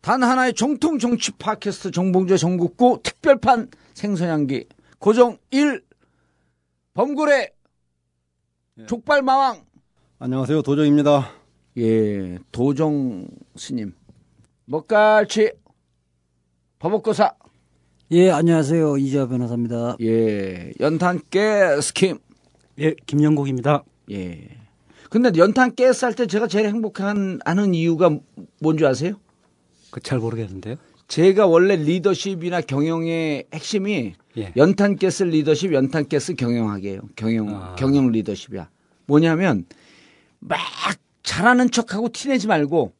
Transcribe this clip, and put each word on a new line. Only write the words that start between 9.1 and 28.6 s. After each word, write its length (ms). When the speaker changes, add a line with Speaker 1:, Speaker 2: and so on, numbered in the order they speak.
Speaker 1:
마왕. 400
Speaker 2:
안녕하세요. 420
도정입니다. 680
Speaker 1:
예, 600
도정 760
스님. 400
먹갈치 880
버벅거사. 560
Speaker 3:
예, 180
안녕하세요. 680
이재화 300
변호사입니다. 720
Speaker 1:
예, 800
연탄 420
깨 500
스킴. 380
Speaker 4:
예, 160
김영국입니다. 760
Speaker 1:
예. 360
근데 300
연탄 340
깨 180
쌀 220
때 140
제가 180
제일 220
행복한, 800
하는 280
이유가 420